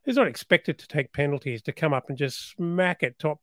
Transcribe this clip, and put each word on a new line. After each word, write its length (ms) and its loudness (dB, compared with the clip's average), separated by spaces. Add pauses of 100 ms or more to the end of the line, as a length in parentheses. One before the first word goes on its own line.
who's 120 0
not 100 6
expected 540 0
to 80 -20
take 240 -2
penalties, 500 -2
to 100 -6
come 220 0
up 160 -2
and 80 -8
just 320 -4
smack 520 0
at 160 -2
top 240 -2